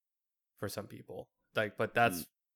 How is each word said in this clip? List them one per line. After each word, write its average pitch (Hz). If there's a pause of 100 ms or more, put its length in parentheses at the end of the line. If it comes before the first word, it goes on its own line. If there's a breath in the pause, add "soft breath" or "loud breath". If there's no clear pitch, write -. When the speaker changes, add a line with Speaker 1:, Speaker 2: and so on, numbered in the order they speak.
(580)
Speaker 1:
for 104
some 98
people. - (260)
Like, 107
but 110
that's 101
Speaker 2:
Mm. - (300)